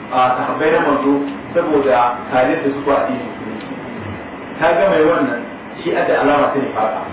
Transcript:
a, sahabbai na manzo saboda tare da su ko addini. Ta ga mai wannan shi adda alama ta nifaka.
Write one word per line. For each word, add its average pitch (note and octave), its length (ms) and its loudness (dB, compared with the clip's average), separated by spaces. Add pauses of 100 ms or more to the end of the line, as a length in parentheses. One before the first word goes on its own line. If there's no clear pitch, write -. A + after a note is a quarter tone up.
a, B2+ 140 -2 (120)
sahabbai - 400 0
na E3 100 4
manzo C#3+ 320 2 (340)
saboda C#3+ 540 2 (240)
tare C3 280 2
da D#3+ 120 -2
su C#3 160 0
ko C#3 100 -2
addini. B2+ 360 0 (1300)
Ta - 160 -2
ga E3 180 4
mai D#3+ 160 4
wannan D#3 400 2 (300)
shi - 180 -6
adda - 260 0
alama C#3+ 300 4
ta - 120 0
nifaka. - 420 -2 (120)